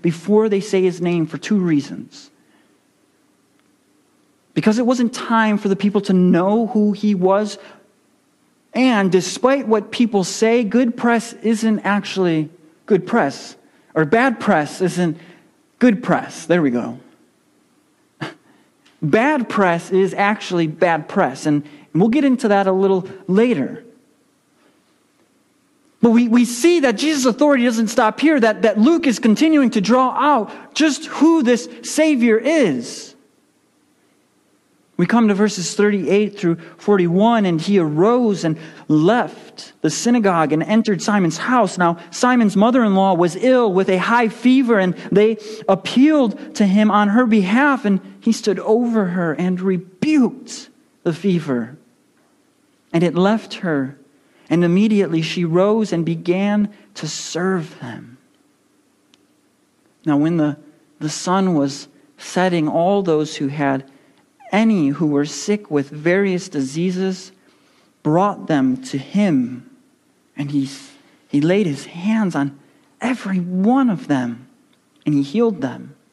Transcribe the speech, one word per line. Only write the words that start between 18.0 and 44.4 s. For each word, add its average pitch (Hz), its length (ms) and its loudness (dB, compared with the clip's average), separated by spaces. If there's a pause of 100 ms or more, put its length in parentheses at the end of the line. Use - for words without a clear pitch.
<laughs> - 80 -12 (720)
Bad 233 480 0
press 170 420 0
is 185 220 2
actually 180 540 -2
bad 160 420 0
press, 147 360 -2
and, 147 200 0 (260)
and 156 100 2
we'll 220 60 4
get 269 160 2
into 254 240 0
that 196 180 2
a 190 60 0
little 190 380 0 (180)
later. 190 560 0 (2250)
But 233 100 6
we, 233 180 4
we 240 160 4
see 339 340 2
that 262 140 2
Jesus' 269 320 -2
authority 262 400 2
doesn't 226 240 0
stop 214 320 0
here, 302 180 4
that, 214 220 2
that 208 180 2
Luke 320 260 2
is 247 140 0
continuing 269 520 2
to 214 100 -2
draw 247 300 2
out 262 640 -2
just 294 320 -2
who 320 360 2
this 240 240 0 (140)
Savior 247 560 2
is. 226 720 -2 (1900)
We 175 100 0
come 226 220 2
to 208 40 2
verses 196 400 -2
thirty-eight 202 640 0
through 170 200 -2 (200)
forty-one, 202 680 2
"And 165 120 0
he 190 200 0
arose 190 640 0
and 160 160 -4 (280)
left 160 920 -2
the 160 80 0
synagogue 185 640 0
and 156 100 0
entered 208 400 0
Simon's 190 380 0
house. 240 360 0
Now 170 220 0 (140)
Simon's 240 440 2
mother-in-law 196 600 4
was 170 200 0
ill 240 380 2
with 185 160 0
a 185 80 2
high 226 320 0
fever, 240 480 2